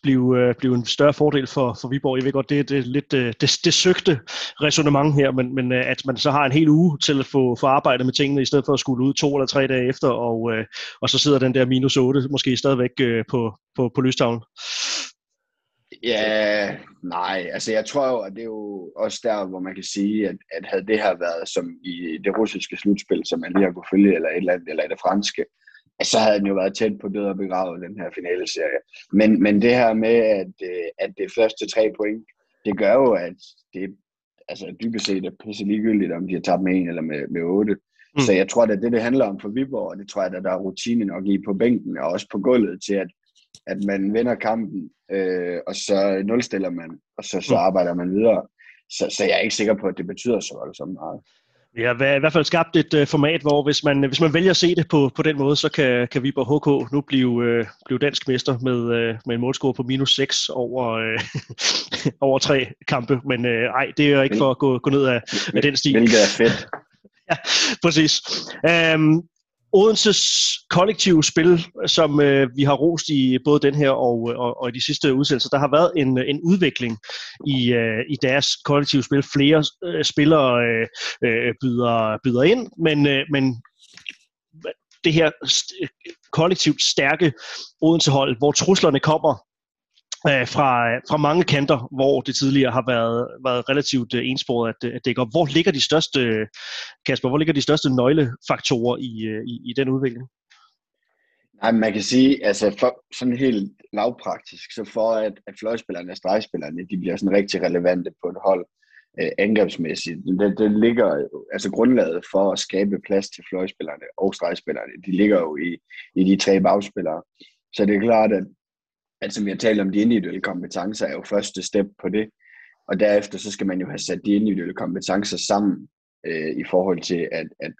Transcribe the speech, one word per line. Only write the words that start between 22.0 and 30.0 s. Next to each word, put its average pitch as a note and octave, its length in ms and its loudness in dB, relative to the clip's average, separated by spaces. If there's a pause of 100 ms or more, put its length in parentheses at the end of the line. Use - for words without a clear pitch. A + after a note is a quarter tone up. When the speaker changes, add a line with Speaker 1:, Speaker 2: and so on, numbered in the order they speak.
Speaker 2:
det G2 140 -2
russiske G2+ 380 -4
slutspil, G2 480 -2
som E2+ 160 -4
man F2 120 -10
lige G2 120 4
har F#2 80 0
kunnet F2 200 -14
følge, G2 220 6
eller D#2+ 140 -2
et D#2+ 80 -4
eller F2+ 160 0
andet, E2+ 160 -4
eller D#2 160 -4
i D#2 40 -8
det E2+ 140 -8
franske, G2 420 -2 (580)
så - 160 0
havde G#2+ 200 4
den G2+ 80 0
jo G2 80 0
været G2 200 0
tæt G#2+ 260 0
på G#2 80 -8
død G2+ 160 -4
og G2 120 -4
begravet, F#2 460 -4
den G2 180 -14
her - 140 -8
finaleserie. F2 680 -4 (320)
Men, G#2+ 300 6
men G#2 200 4
det A#2+ 80 6
her A#2+ 240 4
med, A2 220 2 (240)